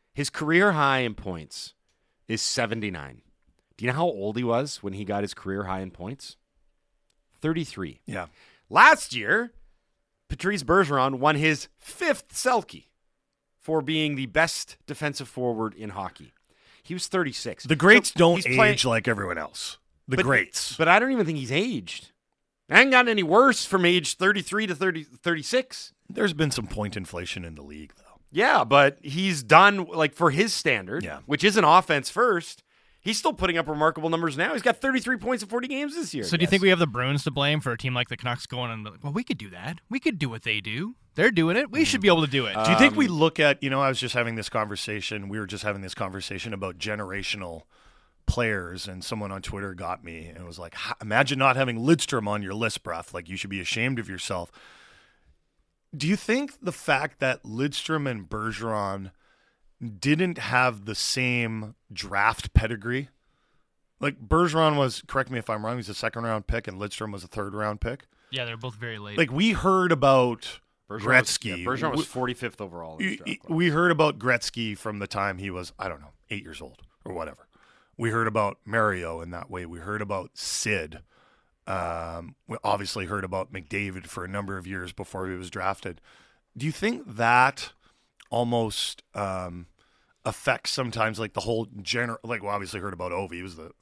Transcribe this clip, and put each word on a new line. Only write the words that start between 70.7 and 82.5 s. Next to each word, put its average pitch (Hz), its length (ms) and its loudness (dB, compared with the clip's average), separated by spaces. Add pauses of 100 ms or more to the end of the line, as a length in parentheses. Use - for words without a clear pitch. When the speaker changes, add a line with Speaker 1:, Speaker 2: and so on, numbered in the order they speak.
Speaker 1:
Bergeron 101 40 -14
was, 107 100 -10
Speaker 2:
Gretzky. 117 560 2
Speaker 1:
yeah, 90 80 -8
Bergeron 131 240 -2
was 147 100 0
Speaker 2:
We, - 60 -2
Speaker 1:
forty-fifth 123 560 -6
overall 85 340 -12
in - 80 -18
the 185 60 -2
Speaker 2:
y-, - 60 -6
Speaker 1:
draft - 120 -12
Speaker 2:
y-, - 60 -6 (120)
Speaker 1:
class. - 100 -12
Speaker 2:
we 175 120 4
heard 170 220 2
about 151 280 2
Gretzky 117 600 -2
from 104 200 -10
the 98 80 -6
time 98 320 -4
he 98 120 -8
was, 90 280 -10
I 95 120 -6
don't 73 100 -10
know, 73 120 -20 (180)
eight 104 120 -8
years 78 200 -16
old 65 180 -18 (240)
or 95 80 -10
whatever. 80 360 -10 (500)
We 117 120 -2
heard 113 160 2
about 107 380 0
Mario 95 560 0
in 85 120 -12
that 85 180 -12
way. 90 160 -8
We 85 140 -12
heard 104 200 -8
about 98 380 -6
Sid. 87 600 -4 (640)
Um, 85 720 -6 (140)
we 110 160 -10